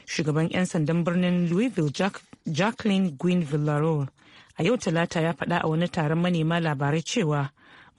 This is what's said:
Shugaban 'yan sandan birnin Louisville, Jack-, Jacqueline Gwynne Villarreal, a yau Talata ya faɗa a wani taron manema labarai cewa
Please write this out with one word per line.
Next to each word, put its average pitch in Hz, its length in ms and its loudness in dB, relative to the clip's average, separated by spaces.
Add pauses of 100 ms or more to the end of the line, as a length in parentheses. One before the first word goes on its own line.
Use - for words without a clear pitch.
Shugaban 160 460 0
'yan 185 140 0
sandan 165 400 0
birnin 175 440 2
Louisville, 180 400 0
Jack-, 185 300 -4 (260)
Jacqueline 190 720 0
Gwynne 180 320 0
Villarreal, 147 600 0 (500)
a 151 40 0
yau 220 120 2
Talata 170 460 0
ya 165 100 2
faɗa 170 320 -2
a 165 40 0
wani 165 200 0
taron 165 320 0
manema 170 400 2
labarai 151 420 0
cewa 147 480 0 (500)